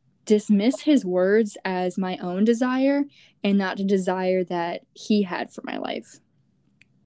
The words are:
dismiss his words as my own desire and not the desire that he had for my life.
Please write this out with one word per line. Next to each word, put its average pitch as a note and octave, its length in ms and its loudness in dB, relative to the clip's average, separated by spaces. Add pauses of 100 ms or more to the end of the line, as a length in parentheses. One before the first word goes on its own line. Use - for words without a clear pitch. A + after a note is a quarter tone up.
(260)
dismiss G#3+ 540 2
his C4+ 260 2
words F#3+ 580 2
as F3+ 320 -2
my F#3 220 -4
own F3+ 260 -2
desire B3+ 600 2 (380)
and G3+ 140 2
not F#3+ 220 -2
the G3 60 -4
desire F#3 600 0
that F3 380 -4 (100)
he G#3 300 0
had F3+ 280 -6
for - 140 -18
my - 140 -8
life. - 420 -10 (840)